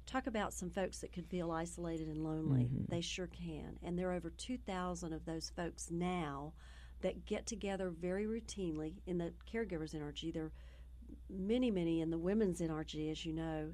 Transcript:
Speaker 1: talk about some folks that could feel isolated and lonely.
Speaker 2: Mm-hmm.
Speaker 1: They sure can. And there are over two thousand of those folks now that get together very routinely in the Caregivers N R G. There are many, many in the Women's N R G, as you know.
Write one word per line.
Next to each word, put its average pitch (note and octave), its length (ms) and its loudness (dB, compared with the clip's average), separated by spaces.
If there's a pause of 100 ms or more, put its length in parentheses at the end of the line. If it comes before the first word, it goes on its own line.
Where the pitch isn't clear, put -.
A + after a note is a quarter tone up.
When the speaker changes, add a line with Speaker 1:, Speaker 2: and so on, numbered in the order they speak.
Speaker 1:
talk C4 220 0
about G#3+ 260 0
some F3+ 160 -4
folks F#3 300 0
that - 120 -8
could F3 140 -4
feel F3 240 0
isolated E3 580 -2
and D#3 160 -2
lonely. D#3 420 6
Speaker 2:
Mm-hmm. - 240 2
Speaker 1:
They E3+ 120 2
sure F3 260 -2
can. E3+ 540 -8
And F3 160 -2
there F3+ 140 2
are - 20 2
over E3+ 160 -2
two B3 280 -4
thousand F3+ 560 -2
of D#3+ 120 -4
those D#3+ 300 -2
folks - 340 -4
now E3+ 640 0 (480)
that F3+ 240 0
get - 200 0
together G3 440 0
very F3+ 360 0
routinely F3+ 680 -2 (120)
in F3+ 120 2
the E3+ 160 2 (180)
Caregivers F3 420 0
N D3+ 80 -2
R D3 100 -4
G. D#3+ 200 -4
There D#3+ 140 0
are D#3 60 -4 (800)
many, A3 400 4
many E3 320 6
in D#3+ 80 4
the E3 80 4
Women's F3+ 440 4
N E3 100 2
R D#3 120 0
G, D#3 280 -2
as D#3 140 -2
you D#3 80 0
know. D#3+ 400 0